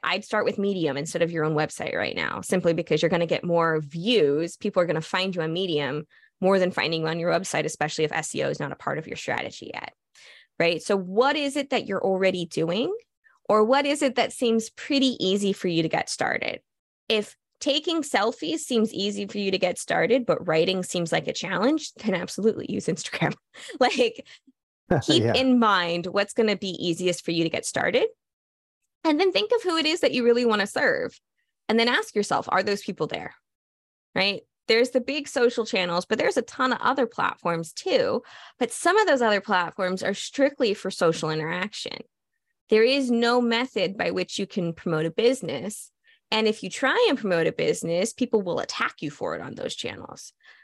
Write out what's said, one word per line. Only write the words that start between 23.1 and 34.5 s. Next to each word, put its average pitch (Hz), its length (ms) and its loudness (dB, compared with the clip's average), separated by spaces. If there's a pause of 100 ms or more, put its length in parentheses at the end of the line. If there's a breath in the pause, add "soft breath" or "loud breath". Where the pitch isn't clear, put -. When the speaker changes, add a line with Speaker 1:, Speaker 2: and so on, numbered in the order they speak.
Speaker 1:
<laughs> - 240 -16
Like, 247 460 0 (640 loud breath)
Speaker 2:
<laughs> 151 120 2
Speaker 1:
keep 156 200 4
Speaker 2:
Yeah. - 120 4
Speaker 1:
in 254 240 4
mind 175 480 2
what's 202 280 0
gonna 214 220 2
be 190 140 -6
easiest 175 540 -2
for - 60 -4
you 170 120 0
to 165 80 0
get - 160 -4
started. 240 400 0 (960)
And 311 160 2
then 370 140 4
think 403 200 0
of 466 100 2
who 349 140 0
it 320 100 2
is 311 140 0
that 277 120 2
you 247 120 0
really 240 200 4
wanna 208 220 2
serve. - 520 -2 (500)
And 226 120 4
then 233 80 4
ask 349 260 -2
yourself, - 360 -2
are 190 120 2
those 202 200 -2
people 170 240 -4
there? - 280 -10 (800)
Right? 190 280 -2 (240)